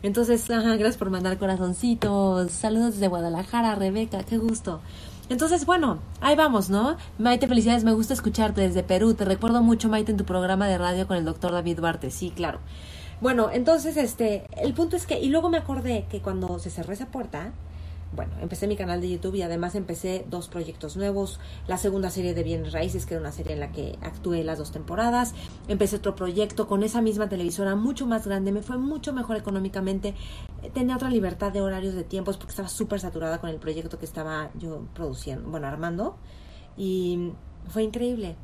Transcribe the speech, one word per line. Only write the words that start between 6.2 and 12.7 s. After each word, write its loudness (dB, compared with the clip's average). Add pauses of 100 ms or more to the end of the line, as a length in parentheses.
ahí 6
vamos, 6
¿no? 4 (220)
Maite, 4
felicidades, 6
me 8
gusta 2
escucharte 2
desde 4
Perú. 6
Te 0
recuerdo 4
mucho, 6
Maite, 2
en 4
tu 2
programa 2
de 4
radio 2
con 2
el 2
doctor -2
David 0
Duarte. 0
Sí, -6
claro. -4 (600)